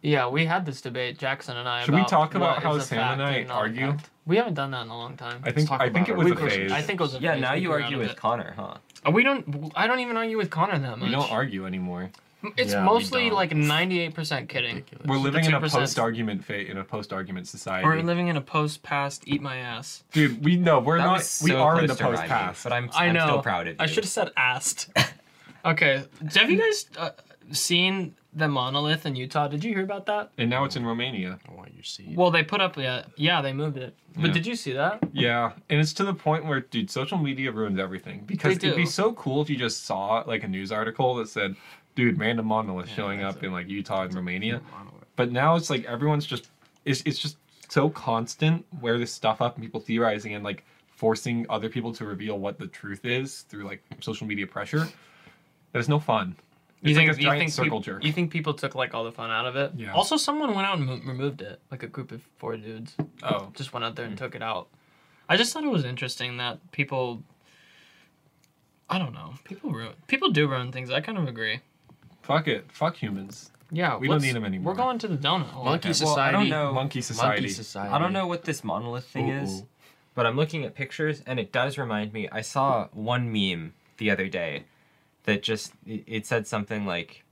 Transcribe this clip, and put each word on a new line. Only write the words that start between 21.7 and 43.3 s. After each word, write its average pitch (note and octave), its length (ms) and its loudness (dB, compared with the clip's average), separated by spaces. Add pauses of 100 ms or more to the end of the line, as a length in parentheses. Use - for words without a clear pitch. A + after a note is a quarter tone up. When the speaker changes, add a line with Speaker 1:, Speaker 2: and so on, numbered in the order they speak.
Speaker 2:
in D#3+ 80 4
Speaker 4:
close C3 100 0
Speaker 2:
the A2+ 60 0
Speaker 4:
to - 80 -
rhyming, A#2 100 0
Speaker 2:
post-past. F#2 420 -2
Speaker 4:
but B2 100 0
I'm, A#2+ 220 -2
Speaker 1:
I F3 120 4
Speaker 4:
I'm E3+ 80 4
still E3 120 4
Speaker 1:
know. C#3+ 140 4
Speaker 4:
proud F2 260 0
of - 120 -6
Speaker 1:
I D#3+ 40 2
Speaker 4:
you. D#3+ 60 2
Speaker 1:
should've F#3+ 200 0
said - 280 -2
asked. B2+ 580 0
<laughs> - 40 4 (640)
Okay, D3 400 4 (300)
have A3 160 6
you F#4 100 6
guys, A4 280 2 (100)
uh, - 140 -4 (400)
seen F3+ 640 0 (180)
the D#3 140 0
monolith C#3+ 580 0
in C#3+ 100 -4
Utah? C3+ 320 0
Did D3 160 -4
you A3+ 120 -2
hear F#3+ 80 0
about G3 240 -6
that? G#3 320 -2
Speaker 2:
And A#2 100 2
now B2+ 140 2
it's C3+ 120 -2
in B2 80 -4
Romania. A#2 540 -4 (100)
Speaker 3:
I E2+ 60 -18
want F2+ 220 -20
your - 80 -20
seat. - 340 -12
Speaker 1:
Well, F3 140 6
they E3 100 6
put D#3+ 200 0
up, F3+ 160 0
yeah, B2+ 260 -2 (120)
yeah, D#3 280 2
they C3+ 100 -2
moved C#3+ 240 -4
it. B2+ 180 -12 (200)
But D#3+ 140 2
Speaker 2:
Yeah. - 40 2
Speaker 1:
did E3+ 140 2
you A#3+ 80 -2
see D3 180 -6
that? E3 240 0 (160)
Speaker 2:
Yeah, A#2+ 380 2 (180)
and D3+ 100 4
it's D#3 140 4
to G3 100 0
the G3 120 0
point D#3 300 0
where, C#3+ 160 0
dude, A2+ 280 -4
social D3 300 -2
media C3+ 320 -2
ruins G#2+ 260 -2
everything. F#2+ 480 -6
Because F#3+ 320 2
Speaker 1:
They F#3 120 0
Speaker 2:
it'd D#3+ 60 2
be E3+ 100 2
Speaker 1:
do. D3 40 0
Speaker 2:
so A3 240 2
cool C#3 300 -2
if D3+ 80 -2
you C#3+ 40 0
just A#2 300 -2
saw, G#2 400 0
like, A2+ 180 -2
a - 40 -6
news F#2+ 240 -4
article A2 460 0
that A2+ 120 -4
said, G2 260 -2 (380)
"Dude, A#2 240 4
random A2 300 0
monolith G2 420 0
Speaker 3:
Yeah, - 60 -10
Speaker 2:
showing G2+ 260 -4
Speaker 3:
that's G2 140 -4